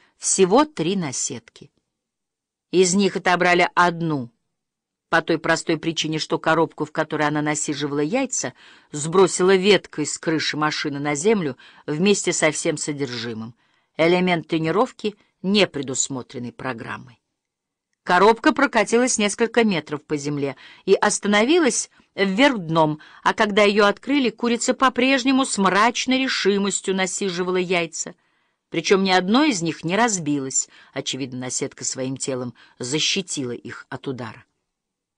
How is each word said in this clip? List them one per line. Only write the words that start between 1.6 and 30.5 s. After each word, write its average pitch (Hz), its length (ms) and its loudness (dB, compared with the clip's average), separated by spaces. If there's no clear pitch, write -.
Из 180 220 4
них 196 220 2
отобрали 180 600 2
одну — 165 560 0
по 165 120 2
той 160 160 0
простой 165 380 -2
причине, 156 440 -4
что - 180 -4
коробку, 160 460 0
в - 80 -10
которой 151 340 -2
она 151 160 -2
насиживала 147 560 -4
яйца, 156 560 -4
сбросила 180 640 2
веткой 185 500 0
с - 120 -8
крыши 156 380 -4
машины 151 440 -4
на 147 160 -4
землю 170 400 0
вместе 180 480 0
со 160 200 2
всем 156 240 -2
содержимым. 120 800 -8
Элемент 175 500 2
тренировки, 175 680 -2
не 196 240 2
предусмотренный 127 840 -8
программой. 123 680 -12
Коробка 208 480 4
прокатилась 240 640 2
несколько 226 460 2
метров 151 400 -2
по 151 120 -4
земле 143 380 -4
и 190 100 4
остановилась 226 960 2
вверх 208 440 2
дном, 160 420 2
а 196 100 2
когда 208 280 2
её 208 240 4
открыли, 240 440 0
курица 233 440 -2
по-прежнему 262 720 2
с - 140 -4
мрачной 220 640 2
решимостью 196 720 0
насиживала 185 640 -2
яйца. 175 580 -4
Причём 190 340 2
ни 190 80 0
одно 185 320 2
из 262 180 0
них 160 220 -4
не 170 140 -2
разбилось, 147 720 -2